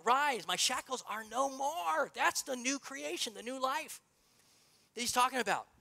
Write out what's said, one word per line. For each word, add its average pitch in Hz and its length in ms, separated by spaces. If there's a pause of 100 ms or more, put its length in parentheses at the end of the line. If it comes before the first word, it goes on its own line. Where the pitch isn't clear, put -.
rise, 247 420
my 180 120
shackles 254 520
are 214 140
no 240 260
more." 302 640
That's 294 300
the 262 140
new 262 200
creation, 285 560
the 196 80
new 254 180
life 269 420 (920)
that 226 80
he's 233 120
talking 254 260
about. 180 260 (160)